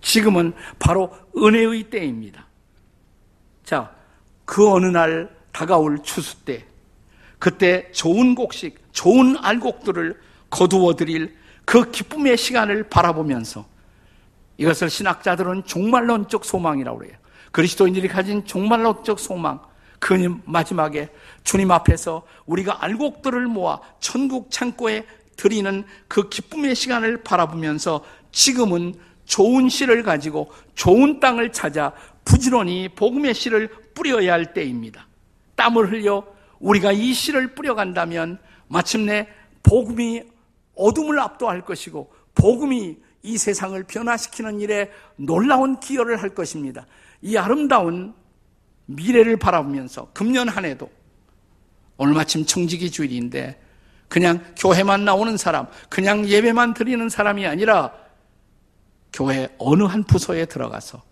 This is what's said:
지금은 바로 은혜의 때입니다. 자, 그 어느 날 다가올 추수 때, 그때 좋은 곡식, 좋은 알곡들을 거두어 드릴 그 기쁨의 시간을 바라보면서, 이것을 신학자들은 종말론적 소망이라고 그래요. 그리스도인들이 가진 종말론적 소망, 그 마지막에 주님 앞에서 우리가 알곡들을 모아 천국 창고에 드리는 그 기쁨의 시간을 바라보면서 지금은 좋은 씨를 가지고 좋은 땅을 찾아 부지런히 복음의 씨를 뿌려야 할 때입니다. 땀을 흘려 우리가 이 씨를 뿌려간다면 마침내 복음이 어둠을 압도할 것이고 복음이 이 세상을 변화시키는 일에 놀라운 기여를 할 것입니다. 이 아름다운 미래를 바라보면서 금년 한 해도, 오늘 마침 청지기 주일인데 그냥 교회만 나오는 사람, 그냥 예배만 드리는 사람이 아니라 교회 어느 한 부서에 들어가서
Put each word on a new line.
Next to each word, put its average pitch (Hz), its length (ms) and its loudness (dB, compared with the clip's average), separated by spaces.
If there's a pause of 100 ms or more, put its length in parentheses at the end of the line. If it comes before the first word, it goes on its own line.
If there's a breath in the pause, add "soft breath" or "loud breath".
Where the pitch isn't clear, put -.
지금은 185 520 2 (240 loud breath)
바로 180 340 2 (260 loud breath)
은혜의 226 520 2
때입니다. 120 560 -8 (1160)
자, 131 300 -6 (520 soft breath)
그 208 240 6
어느 185 180 4
날 165 480 0 (160)
다가올 156 520 0
추수 - 420 -8
때, 117 200 -10 (720 soft breath)
그때 180 540 2
좋은 240 440 2
곡식, 226 440 -8 (120)
좋은 254 460 6
알곡들을 202 840 -4 (300 soft breath)
거두어 180 460 4
드릴 160 420 -4 (280 soft breath)
그 240 260 4
기쁨의 269 460 0
시간을 214 520 -2
바라보면서, 151 760 -2 (920 soft breath)
이것을 160 320 0
신학자들은 185 760 -4
종말론적 226 760 0
소망이라고 139 560 -4
그래요. - 140 -20 (380 soft breath)
그리스도인들이 185 560 2
가진 196 380 -4
종말론적 220 760 -2
소망, 160 420 -6 (380 soft breath)
그 180 460 0
마지막에 156 640 -4 (340 loud breath)
주님 190 280 0
앞에서 165 540 2 (200 soft breath)
우리가 180 380 -4
알곡들을 247 640 -4
모아 180 340 -4 (180 loud breath)
천국 262 500 -4
창고에 226 560 -4 (300 soft breath)
드리는 196 500 0 (220 loud breath)
그 202 220 0
기쁨의 285 460 -4
시간을 240 480 -2
바라보면서 160 800 -2 (280 loud breath)
지금은 185 640 0 (340 soft breath)
좋은 254 400 4
씨를 240 320 2
가지고 151 500 -4 (220 loud breath)
좋은 269 460 6
땅을 233 320 2
찾아 147 420 -4 (320 loud breath)
부지런히 202 640 2
복음의 247 460 0
씨를 220 340 -2 (240 loud breath)
뿌려야 233 400 0
할 165 200 0
때입니다. 123 540 -8 (480)
땀을 226 360 2
흘려 202 340 -2 (340 soft breath)
우리가 202 320 2
이 226 220 0
씨를 262 400 -2
뿌려간다면 180 840 -4 (280 soft breath)
마침내 208 600 -2 (340 soft breath)
복음이 233 600 2 (520)
어둠을 294 440 0
압도할 208 420 -4
것이고 160 500 -14 (220 soft breath)
복음이 240 640 2 (240 soft breath)
이 220 160 -8
세상을 190 460 -4
변화시키는 226 800 -6
일에 208 300 -4 (240 loud breath)
놀라운 262 640 0
기여를 233 420 -4
할 196 80 -6
것입니다. 147 580 -10 (340 soft breath)
이 214 160 -2
아름다운 208 800 0 (720)
미래를 220 500 4
바라보면서 139 760 -2
금년 240 360 -2
한 190 160 -6
해도, 139 240 -10 (1080)
오늘 143 180 2
마침 156 300 -2
청지기 175 440 -4
주일인데 127 720 -8 (460 soft breath)
그냥 170 360 2 (140)
교회만 196 480 4
나오는 208 320 0
사람, 147 300 -2 (220 loud breath)
그냥 202 380 0
예배만 226 460 4
드리는 233 360 -2
사람이 202 360 -2
아니라 175 480 0 (1160)
교회 135 460 -4
어느 151 260 2
한 202 200 -2
부서에 175 420 0
들어가서 117 560 -12 (100)